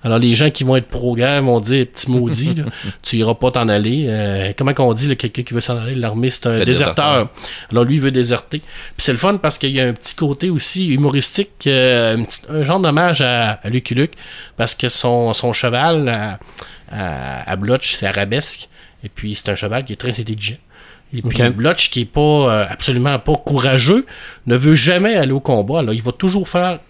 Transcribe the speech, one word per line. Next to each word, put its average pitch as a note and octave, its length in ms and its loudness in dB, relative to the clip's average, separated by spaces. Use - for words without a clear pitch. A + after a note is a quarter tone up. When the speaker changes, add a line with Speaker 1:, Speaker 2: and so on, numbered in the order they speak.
Speaker 1:
Alors, A2+ 160 2
les A#2+ 160 4
gens D3 160 2
qui - 120 -6
vont C3 120 2
être B2 120 0
pro-guerre B2 560 0
vont A#2+ 160 4
dire, « B2 340 0
Petit - 160 -4
maudit, B2 440 0
là, D#3+ 100 -4
Speaker 2:
<laughs> - 180 -10
Speaker 1:
tu - 160 -4
iras A2+ 160 2
pas B2+ 180 0
t'en B2 160 0
aller. » A2 420 0
Euh, G2+ 480 -2
comment C3+ 160 0
qu'on B2+ 200 4
dit, B2 140 -2
là, C#3 80 2
quelqu'un B2+ 280 -6
qui A#2+ 100 -8
veut A#2 60 0
s'en A#2+ 180 -2
aller A#2 180 -6
de B2+ 60 -4
l'armée, A#2 280 0
c'est - 180 -2
un A2+ 100 2
Speaker 2:
C'est G#2 80 2
Speaker 1:
déserteur. C3 460 2
Speaker 2:
déserteur. B2 180 2
Speaker 1:
Alors, A#2 120 4
lui, C3+ 120 2
il D3+ 60 2
veut C3+ 100 2
déserter. B2 480 0
Puis - 460 -10
c'est C#3+ 60 2
le A#2+ 60 0
fun G3 200 2
parce D3+ 200 -2
qu'il C3+ 140 -2
y C3+ 100 0
a B2+ 40 2
un A#2+ 80 0
petit - 220 -4
côté D3+ 340 -2
aussi F3 440 0
humoristique, C#3+ 580 0
euh, B2+ 480 4
un A#2 80 -2
petit, - 260 -4
un D3+ 140 -2
genre E3 160 2
d'hommage E3 420 2
à, A#2+ 300 2
à G#2 180 -8
Lucky B2 260 -2
Luke, C#3+ 180 0
parce A#2 200 0
que - 120 -4
son, A#2+ 460 2
son A#2+ 180 0
cheval C3+ 560 0
à, G#2+ 320 -4
à, C#2 640 -8
à F#2+ 40 -2
Blotch, A2+ 400 -2
c'est - 120 -6
Arabesque. G2+ 640 -4
Et G#2 60 -12
puis, G#2+ 260 -8
c'est - 140 -6
un G2+ 60 0
cheval A2 280 -4
qui A#2+ 100 -10
est - 40 -12
très A#2+ 220 -6
intelligent. G#2+ 380 -6
Et A#2+ 80 -6
puis, A#2 220 -2
Speaker 3:
Ok. A#2+ 100 4
Speaker 1:
Blotch, A#2 360 0
qui B2 120 -2
est A#2 40 -2
pas, - 160 -4
euh, C#3 480 4
absolument B2+ 500 0
pas - 160 0
courageux, C#3 680 2
ne A#2 100 2
veut D3 200 6
jamais F#3 400 4
aller C#3 180 2
au C#3 60 0
combat. B2+ 420 0
Là, A2+ 120 0
il A2+ 80 -2
va A#2+ 100 -2
toujours F#3+ 360 0
faire F3+ 320 -2